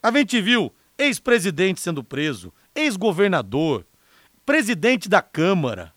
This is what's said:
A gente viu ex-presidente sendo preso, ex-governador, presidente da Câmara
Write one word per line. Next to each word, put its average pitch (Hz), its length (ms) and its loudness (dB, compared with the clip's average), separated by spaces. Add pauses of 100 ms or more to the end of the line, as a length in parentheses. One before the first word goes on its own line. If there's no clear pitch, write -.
A 220 80 2
gente 247 300 2
viu 202 320 2 (240)
ex-presidente 190 840 0
sendo 156 220 -6
preso, 131 480 -6 (240)
ex-governador, 180 1080 0 (640)
presidente 233 600 0
da 214 120 4
Câmara 139 760 -2